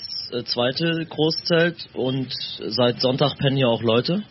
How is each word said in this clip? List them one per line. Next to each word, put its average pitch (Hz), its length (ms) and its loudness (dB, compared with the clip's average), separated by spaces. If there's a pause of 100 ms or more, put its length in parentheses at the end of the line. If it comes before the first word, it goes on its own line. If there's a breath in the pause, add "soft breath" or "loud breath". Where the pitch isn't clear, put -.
(300)
äh, 120 140 -4
zweite 160 640 -2
Großzelt 165 680 2 (200)
und 131 340 -2 (400)
seit 120 320 2
Sonntag 131 380 2
pennen 139 180 2
hier 135 120 4
auch 113 140 2
Leute. 120 480 2